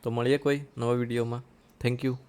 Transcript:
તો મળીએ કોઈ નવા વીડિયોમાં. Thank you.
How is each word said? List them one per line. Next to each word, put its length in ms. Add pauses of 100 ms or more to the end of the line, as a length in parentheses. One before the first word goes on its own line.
તો 80
મળીએ 280
કોઈ 220 (180)
નવા 140
વીડિયોમાં. 500 (380)
Thank 240
you. 240